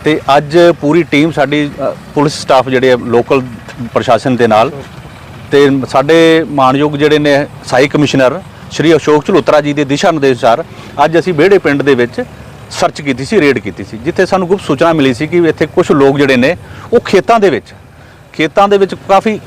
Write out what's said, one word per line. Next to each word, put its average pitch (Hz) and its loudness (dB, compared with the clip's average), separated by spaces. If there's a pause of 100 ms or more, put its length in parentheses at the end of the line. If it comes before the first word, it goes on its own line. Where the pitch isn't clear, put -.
ਤੇ 151 0 (160)
ਅੱਜ 151 0 (220)
ਪੂਰੀ 156 0
ਟੀਮ 151 0
ਸਾਡੀ, 147 -2 (100)
ਅ, 131 -4 (240)
ਪੁਲਿਸ 143 0
ਸਟਾਫ 131 0
ਜਿਹੜੇ 127 2
ਆ 123 2
ਲੋਕਲ 120 0 (520)
ਪ੍ਰਸ਼ਾਸਨ 120 0
ਦੇ 117 2
ਨਾਲ 113 2 (800)
ਤੇ 143 4 (180)
ਸਾਡੇ 160 2
ਮਾਣਯੋਗ 143 0
ਜਿਹੜੇ 147 2
ਨੇ 147 0 (180)
ਸਹਾਈ 135 0
ਕਮਿਸ਼ਨਰ 135 0 (300)
ਸ਼੍ਰੀ 156 0
ਅਸ਼ੋਕ 151 0
ਚਲੂਤਰਾ 151 2
ਜੀ 147 -4
ਦੇ 147 -2
ਦਿਸ਼ਾ 143 0
ਨਿਰਦੇਸ਼ 139 0
ਅਨੁਸਾਰ 123 0 (400)
ਅੱਜ 160 0
ਅਸੀਂ 180 -2
ਵਿਹੜੇ 185 4
ਪਿੰਡ 143 0
ਦੇ 139 2
ਵਿੱਚ 120 -2 (460)
ਸਰਚ - -4
ਕੀਤੀ 135 -6
ਸੀ, 202 0
ਰੇਡ 139 2
ਕੀਤੀ 101 -10
ਸੀ, 107 -16
ਜਿੱਥੇ 170 -2
ਸਾਨੂੰ 185 -2
ਗੁਪਤ 196 -2
ਸੂਚਨਾ 165 0
ਮਿਲੀ 135 0
ਸੀ 151 -6
ਕਿ 165 -4
ਇੱਥੇ 160 0
ਕੁਝ 180 -2
ਲੋਕ 139 2
ਜਿਹੜੇ 135 2
ਨੇ 143 0 (360)
ਉਹ 240 4
ਖੇਤਾਂ 226 0
ਦੇ 196 2
ਵਿੱਚ, 110 -4 (680)
ਖੇਤਾਂ 180 0
ਦੇ 202 2
ਵਿੱਚ 190 0
ਕਾਫੀ 196 -2